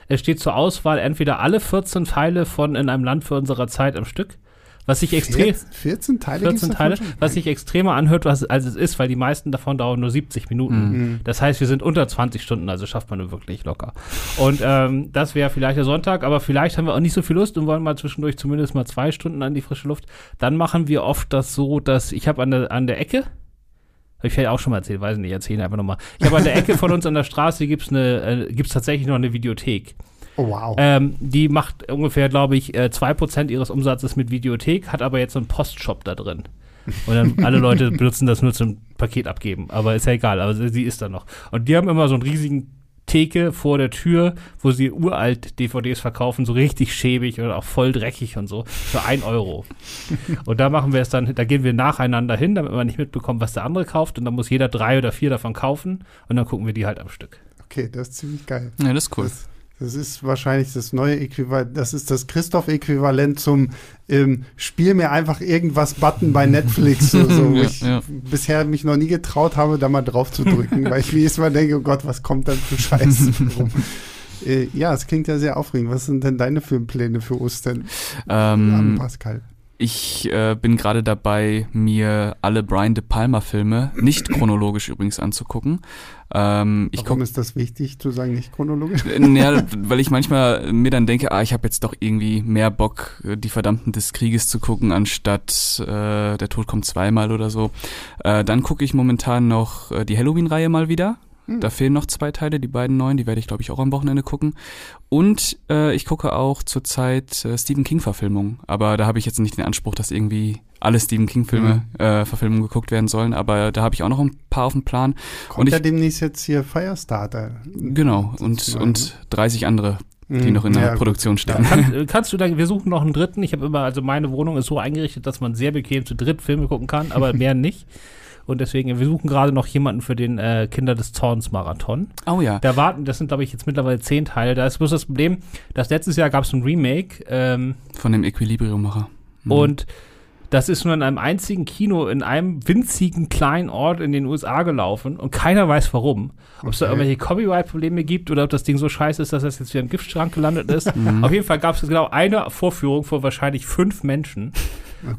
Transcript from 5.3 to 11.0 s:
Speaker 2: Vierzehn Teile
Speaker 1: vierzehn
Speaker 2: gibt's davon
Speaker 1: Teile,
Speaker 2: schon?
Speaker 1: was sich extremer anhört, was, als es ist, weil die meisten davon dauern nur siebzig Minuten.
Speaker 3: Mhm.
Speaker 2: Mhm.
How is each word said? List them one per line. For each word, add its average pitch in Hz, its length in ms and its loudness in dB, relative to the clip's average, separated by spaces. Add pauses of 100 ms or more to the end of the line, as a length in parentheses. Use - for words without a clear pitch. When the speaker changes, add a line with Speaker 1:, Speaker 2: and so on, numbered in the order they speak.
Speaker 2:
Vierzehn - 640 -4
Teile 147 220 -6
Speaker 1:
vierzehn 202 80 2
Speaker 2:
gibt's 220 140 2
davon 165 140 0
Speaker 1:
Teile, 165 200 2
Speaker 2:
schon? 214 100 -8 (140)
Speaker 1:
was - 140 2
sich 165 120 -2
extremer 175 480 0
anhört, 156 300 4
was, 139 180 2
als 131 220 0
es 123 100 -4
ist, - 240 0
weil 131 80 2
die 127 80 0
meisten 139 380 -2
davon 135 260 -2
dauern 123 220 0
nur 123 100 0
siebzig 131 400 -4
Minuten. 117 380 2
Speaker 3:
Mhm. 104 100 0
Speaker 2:
Mhm. 117 240 -2